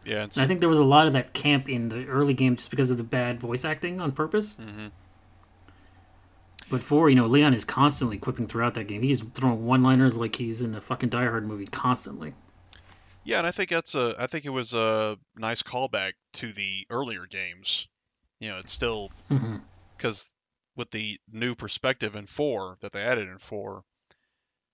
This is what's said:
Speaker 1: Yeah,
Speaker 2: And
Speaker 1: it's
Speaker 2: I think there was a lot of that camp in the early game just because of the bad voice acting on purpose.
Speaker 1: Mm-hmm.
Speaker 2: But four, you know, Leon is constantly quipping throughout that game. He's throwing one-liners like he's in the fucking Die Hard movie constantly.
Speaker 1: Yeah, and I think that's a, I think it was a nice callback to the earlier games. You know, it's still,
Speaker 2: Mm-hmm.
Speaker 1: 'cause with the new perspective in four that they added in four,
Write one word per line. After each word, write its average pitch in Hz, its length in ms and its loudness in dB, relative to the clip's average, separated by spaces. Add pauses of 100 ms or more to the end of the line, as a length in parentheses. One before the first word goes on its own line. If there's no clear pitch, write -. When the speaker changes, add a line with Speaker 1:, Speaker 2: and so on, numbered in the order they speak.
Speaker 1:
Yeah, 107 180 -2
Speaker 2:
And - 40 -6
Speaker 1:
it's - 100 -6
Speaker 2:
I 135 80 4
think 175 140 2
there 170 80 4
was 160 120 6
a 147 40 8
lot 151 240 8
of 139 60 2
that 131 200 0
camp 139 360 0
in 117 180 -2
the 117 200 -6
early 139 260 2
game 127 240 4
just - 120 -12
because 127 220 2
of 120 60 0
the 117 60 -4
bad 120 360 -2
voice 120 240 -4
acting 175 380 -4
on 151 100 -2
purpose. 208 460 -2
Speaker 1:
Mm-hmm. 107 300 -14 (1800)
Speaker 2:
But 127 120 -2
four, 151 280 6
you 135 60 8
know, 120 120 6
Leon 139 260 6
is 110 100 0
constantly 135 540 2
quipping 120 300 -4
throughout 117 260 -2
that 107 140 -6
game. 104 160 -6
He's 131 180 2 (140)
throwing 120 300 2
one-liners 127 520 6
like 113 180 -4
he's 113 260 -4
in 113 100 -2
the 107 100 -8
fucking 123 280 -2
Die 120 140 0
Hard 113 240 0
movie 101 200 -8
constantly. - 640 -4 (880)
Speaker 1:
Yeah, - 160 0
and 170 80 0
I 175 40 -2
think 185 180 -4
that's 165 260 -2
a, 120 240 2
I 127 80 -4
think 147 180 -6
it 143 40 -8
was 127 240 -4
a 110 440 2 (180)
nice 113 280 -4
callback 107 500 -4 (200)
to 113 180 -10
the 98 380 -8
earlier 117 380 -6
games. 92 600 -6 (520)
You 107 100 -10
know, 95 80 -8
it's 95 140 -12
still, 113 400 -4 (200)
Speaker 2:
Mm-hmm. 117 260 -2 (400)
Speaker 1:
'cause - 360 -6 (420)
with 120 160 -10
the 107 280 -8 (120)
new 117 240 -4
perspective 107 600 -4
in 104 120 -12
four 101 540 -4
that 104 100 -12
they 101 120 -8
added 113 260 -2
in 92 100 -18
four, 101 440 -12 (920)